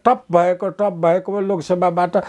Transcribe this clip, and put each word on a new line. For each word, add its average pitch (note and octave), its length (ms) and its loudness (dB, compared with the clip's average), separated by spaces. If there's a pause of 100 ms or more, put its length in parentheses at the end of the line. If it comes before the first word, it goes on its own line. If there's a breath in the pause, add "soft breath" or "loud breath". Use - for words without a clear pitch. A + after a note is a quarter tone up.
टप B3 240 2
भएको, F3+ 480 0
टप G3+ 240 0
भएको F#3 400 0
लोकसभाबाट F3+ 760 0 (120)